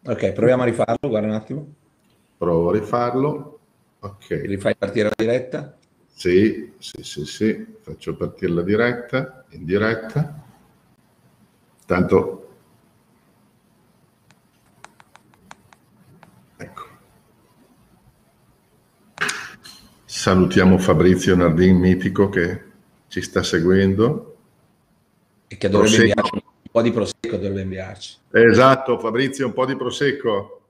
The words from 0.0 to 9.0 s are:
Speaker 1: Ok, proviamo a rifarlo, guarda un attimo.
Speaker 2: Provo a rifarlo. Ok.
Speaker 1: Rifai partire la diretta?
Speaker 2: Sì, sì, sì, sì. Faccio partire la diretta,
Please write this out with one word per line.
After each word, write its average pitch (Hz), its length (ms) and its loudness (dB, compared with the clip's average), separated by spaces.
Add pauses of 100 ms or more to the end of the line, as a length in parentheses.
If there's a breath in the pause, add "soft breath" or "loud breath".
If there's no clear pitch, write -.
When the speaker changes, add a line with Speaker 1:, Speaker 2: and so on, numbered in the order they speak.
Speaker 1:
Ok, 101 280 -4
proviamo 123 300 2
a 123 40 0
rifarlo, 117 420 -2
guarda 107 200 -2
un 107 60 -2
attimo. 131 400 -10 (640)
Speaker 2:
Provo 85 340 0
a - 20 0
rifarlo. 123 840 -4 (420)
Ok. - 260 -18 (180)
Speaker 1:
Rifai 98 320 -4
partire 104 320 -2
la 107 80 -4
diretta? 127 600 -4 (300)
Speaker 2:
Sì, - 720 0
sì, - 260 -16
sì, - 200 -12
sì. - 420 -4 (140)
Faccio - 360 -12
partire 87 360 -6
la 85 100 -2
diretta, 117 880 -4